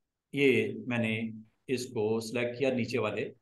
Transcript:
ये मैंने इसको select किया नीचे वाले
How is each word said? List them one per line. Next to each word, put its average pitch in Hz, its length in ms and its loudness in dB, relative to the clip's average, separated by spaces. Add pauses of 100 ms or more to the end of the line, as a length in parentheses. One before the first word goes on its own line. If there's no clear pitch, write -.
(340)
ये 110 540 4
मैंने 117 240 0 (560)
इसको 113 520 -2
select 120 380 -4
किया 135 120 2
नीचे 120 280 -2
वाले 107 320 -2 (120)